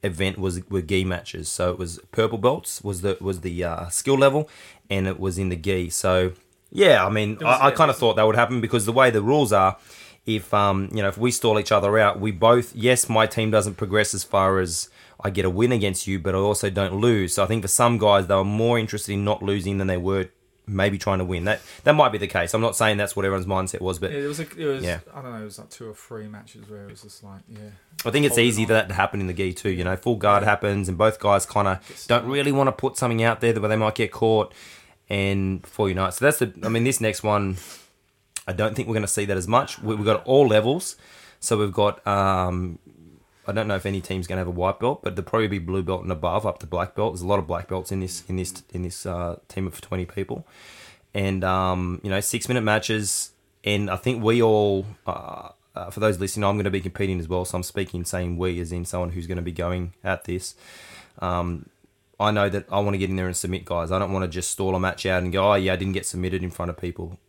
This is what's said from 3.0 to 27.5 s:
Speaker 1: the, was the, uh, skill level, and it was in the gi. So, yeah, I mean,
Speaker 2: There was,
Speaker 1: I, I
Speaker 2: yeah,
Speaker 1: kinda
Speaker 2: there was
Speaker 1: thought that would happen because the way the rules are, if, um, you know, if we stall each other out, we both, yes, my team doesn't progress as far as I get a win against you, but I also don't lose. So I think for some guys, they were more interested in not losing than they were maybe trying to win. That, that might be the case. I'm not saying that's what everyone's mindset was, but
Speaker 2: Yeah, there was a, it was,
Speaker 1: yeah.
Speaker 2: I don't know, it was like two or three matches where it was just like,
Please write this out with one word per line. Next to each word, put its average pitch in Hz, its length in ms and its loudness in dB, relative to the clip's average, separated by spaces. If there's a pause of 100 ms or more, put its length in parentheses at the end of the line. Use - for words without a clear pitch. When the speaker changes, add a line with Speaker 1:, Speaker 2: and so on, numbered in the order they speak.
Speaker 1:
the, 98 180 0
was 92 220 -4
the, 87 220 -4
uh, 85 260 -4
skill 135 280 0
level, 139 320 4 (400)
and 95 160 0
it 95 140 -4
was 92 180 -2
in 95 120 0
the 90 60 -2
gi. 90 340 -2
So, 92 420 2 (380)
yeah, 135 360 6
I - 20 0
mean, 107 280 0
Speaker 2:
There 160 100 -4
was, 127 140 6
Speaker 1:
I, 135 40 4
I 139 40 8
Speaker 2:
yeah, - 20 6
Speaker 1:
kinda 131 80 -2
Speaker 2:
there 160 100 8
was 135 100 0
Speaker 1:
thought 113 180 4
that 110 100 6
would 110 100 4
happen 120 240 2
because 110 240 0
the 113 80 -2
way 127 180 8
the 107 120 2
rules 127 300 4
are, 95 260 4 (480)
if, 107 260 -2
um, 98 400 2
you 107 100 -2
know, 98 60 2
if 98 80 -4
we 117 140 2
stall 110 280 2
each 101 140 0
other 101 260 4
out, 101 220 4
we 107 120 -2
both, 117 420 4
yes, 120 340 2
my 110 180 4
team 110 240 0
doesn't 104 260 2
progress 104 360 0
as 95 120 -6
far 95 340 2
as 87 300 -2 (320)
I 101 100 -4
get 92 140 -2
a 92 60 2
win 113 220 2
against 101 340 -2
you, 95 120 -2
but 92 160 -2
I 95 40 2
also 101 320 2
don't 95 300 -2
lose. 107 340 4
So 101 100 2
I - 20 -4
think 110 160 -2
for 98 60 -6
some 120 280 4
guys, 101 300 4
they 98 80 2
were 95 100 4
more 113 340 2
interested 110 340 -4
in 101 120 -2
not 104 180 0
losing 98 360 -2
than 98 80 0
they 92 100 0
were 92 320 -2 (380)
maybe 98 320 0
trying 98 200 0
to 92 80 0
win. 87 180 -4
That, 104 160 0 (240)
that 147 80 6
might 151 180 6
be 107 80 -6
the 101 80 -4
case. 87 280 -2
I'm 110 80 2
not 113 120 0
saying 107 220 2
that's 104 180 -4
what 98 120 -2
everyone's 95 200 -2
mindset 95 360 -2
was, 92 160 -4
but 90 120 -4
Speaker 2:
Yeah, 143 100 -6
there 143 80 -4
was 147 120 -8
a, 156 60 -8 (100)
it 165 100 -10
was, 135 160 -4
Speaker 1:
yeah. - 180 -4 (140)
Speaker 2:
I 139 80 -16
don't 127 100 -14
know, 110 100 -12
it - 20 -12
was 104 140 -16
like - 120 -20
two 120 200 -16
or 104 40 -16
three 107 320 -16
matches 107 440 -20
where 104 160 -16
it 101 40 -18
was 104 120 -20
just 104 200 -20
like, 98 280 -20